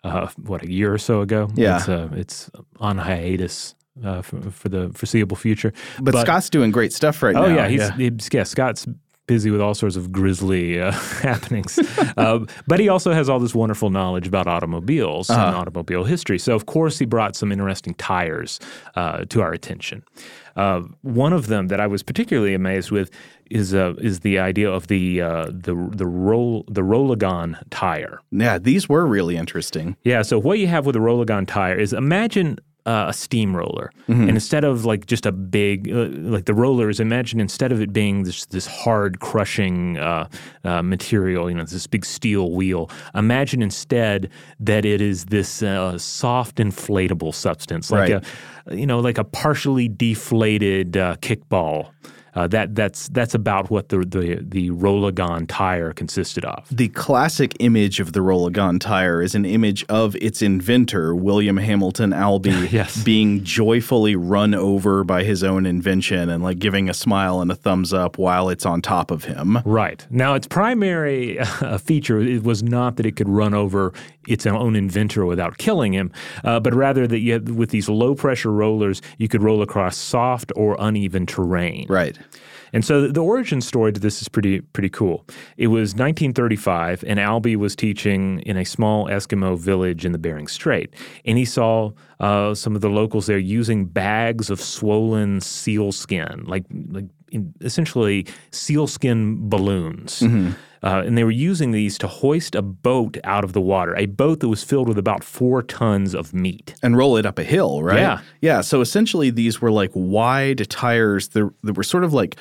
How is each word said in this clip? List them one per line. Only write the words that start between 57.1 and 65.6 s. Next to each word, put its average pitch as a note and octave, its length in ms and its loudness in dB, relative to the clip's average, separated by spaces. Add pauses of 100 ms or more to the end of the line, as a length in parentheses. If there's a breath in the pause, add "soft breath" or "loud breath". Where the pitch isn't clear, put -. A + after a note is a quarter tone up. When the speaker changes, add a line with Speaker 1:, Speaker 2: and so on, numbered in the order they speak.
Speaker 2:
image A2+ 400 4
of E2 140 -4
the G2+ 80 2
Rollagon F#2 580 2
tire F#2 420 2
is F#2 140 0
an G#2 100 2
image G#2 440 0
of G#2+ 280 2
its G#2+ 240 -4
inventor, G2 760 2
William G2+ 400 2
Hamilton G2+ 560 0
Albee, F#2+ 560 2
Speaker 1:
<laughs> - 20 -6
Yes. G#2+ 320 0
Speaker 2:
being G#2+ 400 4
joyfully A2 720 2
run G2+ 400 2
over G2 480 2
by F#2 220 0
his G2+ 180 0
own F#2+ 240 2